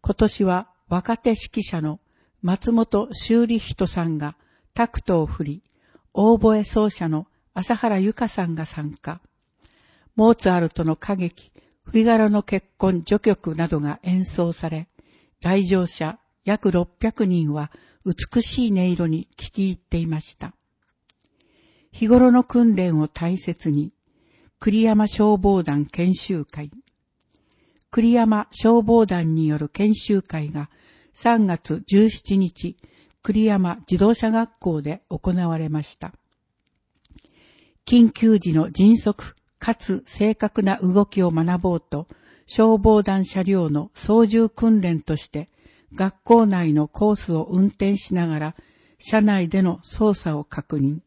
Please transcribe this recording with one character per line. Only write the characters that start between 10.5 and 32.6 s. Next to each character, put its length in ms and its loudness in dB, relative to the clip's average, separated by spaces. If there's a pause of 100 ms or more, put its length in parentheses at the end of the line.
ル 120 0
ト 120 -6
の 120 0
歌 200 -6
劇、 380 -8 (320)
フ 140 -16
ィ 60 4
ガ 120 4
ロ 140 4
の 120 0
結 260 -6 (100)
婚 240 0
序 200 -2
曲 320 0
な 140 -2
ど 120 -2
が 220 -6
演 220 0
奏 280 -4
さ 180 -8
れ、 180 -10 (540)
来 220 0
場 220 0
者 320 -8 (260)
約 280 -2
六 160 0 (100)
百 280 -2
人 260 0
は 180 -8 (340)
美 380 -4
し 260 -2
い 40 0
音 60 0 (120)
色 180 -2
に 280 -4
聴 140 -18
き 160 -4
入 80 -4
っ 20 -12
て 220 -8
い 80 -4
ま 140 -4
し 160 -20
た。 180 -16 (1400)
日 140 -4
頃 260 6
の 120 4
訓 300 4
練 240 0
を 100 0
大 280 -6
切 340 -6
に、 220 -2 (680)
栗 240 0
山 240 4
消 300 2
防 260 2
団 220 -2
研 300 -2
修 320 -6
会。 240 -14 (1200)
栗 220 2
山 400 2
消 300 2
防 220 4
団 300 -2
に 120 0
よ 120 0
る 100 -6
研 260 0
修 280 -2
会 280 -8
が 200 -10 (420)
三 340 2
月 400 -4
十 220 4
七 300 -4
日、 400 -4 (440)